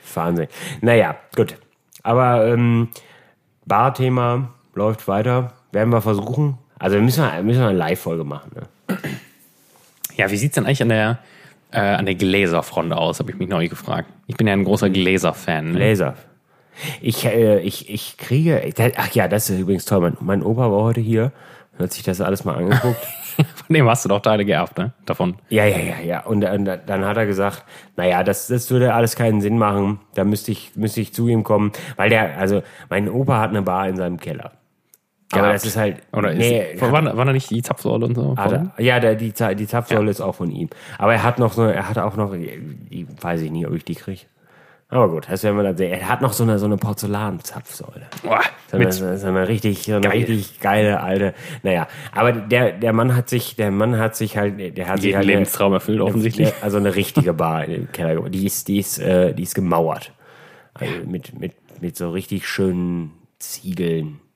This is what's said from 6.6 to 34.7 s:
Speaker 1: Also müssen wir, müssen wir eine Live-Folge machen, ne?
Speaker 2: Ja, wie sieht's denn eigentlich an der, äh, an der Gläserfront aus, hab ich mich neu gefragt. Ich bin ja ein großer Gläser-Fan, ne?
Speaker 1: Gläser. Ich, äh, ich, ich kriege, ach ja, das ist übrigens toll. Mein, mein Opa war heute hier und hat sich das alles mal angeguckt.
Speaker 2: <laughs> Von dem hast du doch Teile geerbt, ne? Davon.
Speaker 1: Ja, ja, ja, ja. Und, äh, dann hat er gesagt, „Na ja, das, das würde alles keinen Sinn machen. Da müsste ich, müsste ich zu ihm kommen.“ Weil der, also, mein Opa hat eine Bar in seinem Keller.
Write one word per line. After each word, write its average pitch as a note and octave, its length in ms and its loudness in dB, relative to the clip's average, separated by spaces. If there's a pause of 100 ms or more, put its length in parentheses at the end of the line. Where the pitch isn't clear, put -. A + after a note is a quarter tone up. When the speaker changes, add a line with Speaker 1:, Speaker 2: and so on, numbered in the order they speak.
Speaker 1:
Also G2 200 2
müssen B2+ 240 4
wir, F2 200 -2
müssen A#2+ 180 4
wir A#2+ 80 4
eine F#2+ 80 2
Live-Folge E2 460 -2
machen, D2 320 -10
ne? - 420 -10 (1160)
Speaker 2:
Ja, G2 160 0
wie G#2 60 -2
sieht's C3 180 -2
denn G#2 100 0
eigentlich C#3 160 0
an A#2 80 2
der, A2 300 2 (520)
äh, - 80 -2
an G2+ 260 0
der F#2+ 100 0
Gläserfront F2 760 0
aus, E2 260 -2
hab - 100 -4
ich - 80 -10
mich F#2 100 -4
neu F2 200 -2
gefragt. - 420 -8 (180)
Ich - 80 -10
bin A2+ 120 2
ja G2+ 60 4
ein G2 100 2
großer G2+ 260 2
Gläser-Fan, F2+ 840 0
ne? F2 60 -2
Speaker 1:
Gläser. F#2 380 2 (880)
Ich, - 240 -2
äh, G#2+ 340 4
ich, F#2+ 300 -6
ich - 280 -10
kriege, D3 560 0 (240)
ach - 160 -2
ja, G2 140 4
das G2+ 220 0
ist F#2+ 100 0
übrigens F#2+ 260 0
toll. G2+ 160 2
Mein, E2+ 200 2
mein F#2+ 220 0
Opa A2+ 280 2
war G2+ 100 4
heute A#2 200 2
hier A2+ 300 2 (460)
und - 60 -2
hat - 100 -4
sich - 100 -12
das - 180 -2
alles F#2+ 240 -2
mal - 100 -2
angeguckt. A#2+ 460 0
Speaker 2:
<laughs> - 340 -14
Von - 380 0
dem D3+ 140 6
hast A2+ 160 4
du G2 60 -2
doch G2+ 120 2
Teile G#2+ 220 2
geerbt, E2+ 340 0
ne? F#2+ 140 -2 (140)
Davon. F2+ 300 -2 (140)
Speaker 1:
Ja, G#2+ 160 4
ja, G2+ 120 4
ja, E2+ 260 -4
ja. E2+ 220 -4
Und, G#2+ 180 0
äh, G2 420 -2
dann G2 200 -2
hat G#2 100 -2
er A2+ 100 2
gesagt, G2 380 -2 (320)
„Na F2 100 -2
ja, F2+ 180 4
das, G2 240 0
das B2 240 -2
würde B2 220 4
alles A#2 220 2
keinen A2+ 240 2
Sinn G#2 180 2
machen. G2+ 420 2 (160)
Da G2 100 2
müsste G#2 260 0
ich, - 240 -8
müsste G#2+ 240 -4
ich G#2 140 -6
zu A#2 160 0
ihm A2+ 140 2
kommen.“ G#2 280 2 (240)
Weil G2+ 140 2
der, G#2+ 280 2
also, F#2+ 260 0 (260)
mein G2 200 0
Opa C3 300 2
hat G#2+ 120 0
eine G#2+ 100 0
Bar F#2+ 260 -2
in F#2+ 80 -2
seinem F2 240 -4
Keller. - 320 -10 (800)